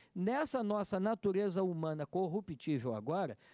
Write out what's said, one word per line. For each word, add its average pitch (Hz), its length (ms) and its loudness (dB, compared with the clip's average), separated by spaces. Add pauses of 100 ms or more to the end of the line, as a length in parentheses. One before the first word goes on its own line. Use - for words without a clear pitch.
(160)
nessa 247 480 0
nossa 208 360 0
natureza 196 640 2
humana 160 420 0
corruptível 160 920 -2
agora, 139 420 -2 (160)